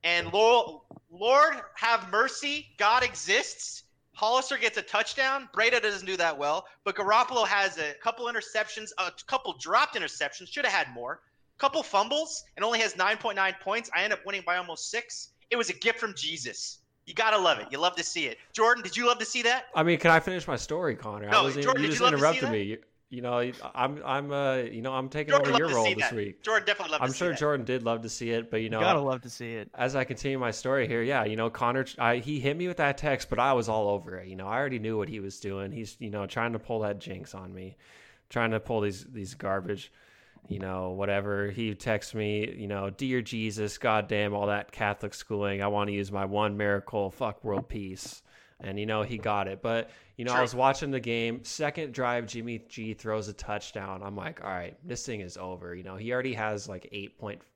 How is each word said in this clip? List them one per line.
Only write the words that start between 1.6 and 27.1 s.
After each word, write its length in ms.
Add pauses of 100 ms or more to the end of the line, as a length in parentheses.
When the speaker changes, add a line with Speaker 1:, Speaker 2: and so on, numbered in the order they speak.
Speaker 1:
have 360
mercy, 560 (100)
God 260
exists. 800 (320)
Hollister 420
gets 200
a 40
touchdown. 720
Breida 260
doesn't 240
do 120
that 200
well. 300 (160)
But 120
Garoppolo 520
has 300
a 180
couple 300
interceptions, 760
a 120 (140)
couple 340
dropped 360
interceptions, 540
should 160
have 80
had 200
more. 280 (360)
Couple 260
fumbles, 600 (120)
and 100
only 140
has 180
nine 200
point 180
nine 260
points. 340
I 80
end 80
up 140
winning 200
by 120
almost 340
six. 380 (200)
It 60
was 140
a 40
gift 260
from 160
Jesus. 640 (260)
You 80
gotta 240
love 220
it. 120
You 80
love 160
to 80
see 220
it. 120 (160)
Jordan, 300
did 140
you 100
love 120
to 60
see 180
that? 300
Speaker 2:
I 100
mean, 140
can 140
I 80
finish 280
my 100
story, 380
Connor? 340
I 20
Speaker 1:
No, 120
Speaker 2:
wasn't, 200
Speaker 1:
Jordan, 200
Speaker 2:
you 60
Speaker 1:
did 80
Speaker 2:
just 20
Speaker 1:
you 60
love 80
to 40
see 60
Speaker 2:
interrupted 200
Speaker 1:
that? 80
Speaker 2:
me. 120
You, 140 (320)
you 120
know, 300 (240)
I'm, 280
I'm, 280
uh, 240
you 260
know, 120
I'm 140
taking 240
Speaker 1:
Jordan 220
Speaker 2:
over 0
Speaker 1:
loved 60
Speaker 2:
your 100
Speaker 1:
to 60
Speaker 2:
role 100
Speaker 1:
see 80
Speaker 2:
this 160
Speaker 1:
that. 60
Speaker 2:
week. 260
Speaker 1:
Jordan 240
definitely 280
loved 100
Speaker 2:
I'm 60
Speaker 1:
to 40